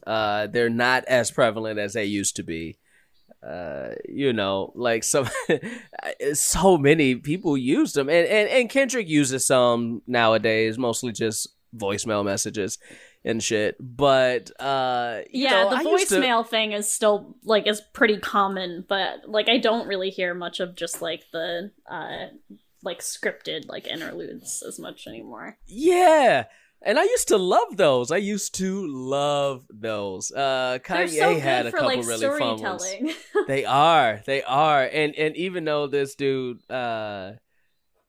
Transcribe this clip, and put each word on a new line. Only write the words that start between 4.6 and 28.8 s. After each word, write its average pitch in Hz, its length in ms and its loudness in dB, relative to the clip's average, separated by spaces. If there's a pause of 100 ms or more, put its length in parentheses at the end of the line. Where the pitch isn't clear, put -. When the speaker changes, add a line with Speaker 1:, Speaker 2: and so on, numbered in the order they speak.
Speaker 1:
like, 113 280 0
some, 135 240 0 (200)
<laughs> 165 840 -4
so 175 440 4
many 139 380 6
people 156 420 -2
used 170 380 0
them. 139 140 2
And, 170 180 4
and, 208 220 2
and 247 200 2
Kendrick 254 380 0
uses 139 400 2
some 120 580 4
nowadays, 110 720 2
mostly 123 340 -2
just 107 360 -4 (280)
voicemail 104 480 -2
messages 101 540 -4 (480)
and 113 160 -2
shit. 107 380 0
But, 127 720 2 (100)
uh, 127 600 -2 (100)
you 262 140 -2
Speaker 2:
Yeah, 254 180 4
Speaker 1:
know, - 80 2
Speaker 2:
the 254 60 0
Speaker 1:
I 285 40 0
used 359 280 2
to 196 100 2
Speaker 2:
voicemail 233 280 2
thing 220 260 -2
is 214 180 -4
still, 208 520 0
like, 208 240 2
is 214 140 -2 (120)
pretty 214 240 2
common, 185 720 -2
but, - 400 -4
like, 214 220 0
I 240 80 4
don't 226 300 0
really 190 240 -4
hear 180 240 -4
much 175 240 -10
of 180 160 -6
just, - 260 -8
like, 170 300 -6
the, 175 400 -6 (180)
uh, - 380 -10 (560)
like, 180 160 -8
scripted, - 680 -8
like, - 200 -12
interludes - 800 -10
as - 100 -14
much - 300 -16
anymore. 113 580 -16
Speaker 1:
Yeah. 302 800 4 (380)
And 220 140 2
I 330 60 4
used 466 240 0
to 226 100 4
love 226 400 2
those. 131 320 4
I 170 80 0
used 202 380 -4
to 190 320 -4